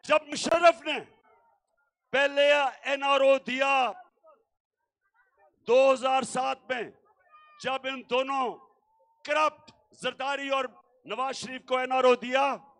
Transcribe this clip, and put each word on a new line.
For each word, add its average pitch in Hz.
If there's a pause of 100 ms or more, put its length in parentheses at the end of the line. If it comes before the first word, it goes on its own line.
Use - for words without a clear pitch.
जब 302
मुशर्रफ 339
ने 285 (1120)
पहले 285 (400)
एनआरओ 277
दिया 262 (1800)
दो 262
हज़ार 262
सात 262 (100)
में, 240 (720)
जब 254
इन 262
दोनों 262 (800)
करप्ट 302 (280)
जरदारी 277
और 262 (240)
नवाज 247
शरीफ 254
को 254
एनआरओ 254
दिया 254